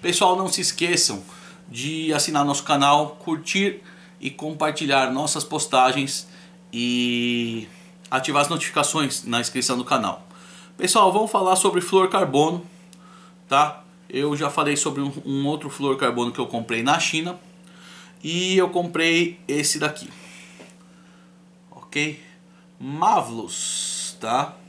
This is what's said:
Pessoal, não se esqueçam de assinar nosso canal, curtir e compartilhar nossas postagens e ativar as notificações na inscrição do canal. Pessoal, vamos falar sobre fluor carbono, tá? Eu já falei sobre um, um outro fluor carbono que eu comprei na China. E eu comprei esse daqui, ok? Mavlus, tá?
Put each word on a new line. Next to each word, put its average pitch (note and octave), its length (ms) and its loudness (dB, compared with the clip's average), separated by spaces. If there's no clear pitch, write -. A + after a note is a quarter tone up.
Pessoal, F3+ 360 4
não F#3+ 100 -2
se F3+ 140 -2
esqueçam E3 640 0
de D#3 440 -4
assinar D3 320 0
nosso C#3+ 180 0
canal, D3 540 4
curtir F#3+ 680 -2
e C3+ 100 -6
compartilhar D3+ 800 0
nossas C#3+ 320 -2
postagens C3+ 880 0
e A#2+ 920 -2
ativar C#3 340 0
as C#3+ 60 0
notificações D3+ 760 -2
na A#2 160 -2
inscrição B2 360 -2
do A#2+ 80 -4
canal. G#2+ 400 -2
Pessoal, F#3+ 360 4
vamos G#3+ 200 2
falar F#3 240 4
sobre F3+ 240 2
fluor F#3 280 4
carbono, E3 560 2
tá? D3 340 2
Eu C#3+ 280 -2
já D3 120 -2
falei D3 280 0
sobre C#3+ 260 -2
um, C#3 100 -4
um C#3 220 -2
outro D3 200 -6
fluor C#3 280 -2
carbono A#2+ 340 0
que - 80 -10
eu B2 80 -2
comprei A2+ 380 -4
na D#3 160 2
China. E3 400 -4
E F3+ 340 0
eu F3+ 140 4
comprei E3+ 760 0
esse D3 320 0
daqui, D3+ 280 -4
ok? D3 500 -6
Mavlus, C3+ 1400 -2
tá? B2+ 340 0